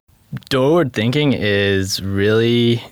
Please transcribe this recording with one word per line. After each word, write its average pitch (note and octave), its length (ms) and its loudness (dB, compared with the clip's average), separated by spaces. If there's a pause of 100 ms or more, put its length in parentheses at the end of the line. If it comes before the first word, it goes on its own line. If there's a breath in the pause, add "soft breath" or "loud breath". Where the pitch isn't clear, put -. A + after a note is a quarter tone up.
(500)
Doorward C3+ 420 2
Thinking B2+ 420 0
is G2 680 -2
really A2+ 920 0